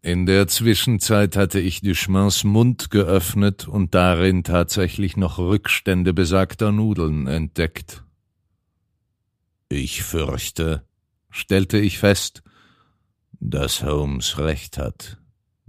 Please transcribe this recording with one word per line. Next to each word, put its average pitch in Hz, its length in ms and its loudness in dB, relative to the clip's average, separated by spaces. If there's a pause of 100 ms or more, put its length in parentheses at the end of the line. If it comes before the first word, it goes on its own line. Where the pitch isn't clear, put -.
In 87 220 0
der 95 220 4
Zwischenzeit 107 840 2
hatte 98 240 0
ich 90 220 -2
Duchemins 95 640 0
Mund 113 460 2
geöffnet 98 760 2
und 98 280 -2
darin 90 500 4
tatsächlich 90 720 0
noch 92 220 -2
Rückstände 92 760 0
besagter 95 600 0
Nudeln 87 540 0
entdeckt. 80 760 -4 (1700)
„Ich 69 320 -6
fürchte“, 78 840 -4 (440)
stellte 98 480 0
ich 101 200 0
fest, - 440 0 (1000)
„dass 65 420 -4
Holmes 71 540 -2
recht 73 400 -6
hat, - 400 -10 (520)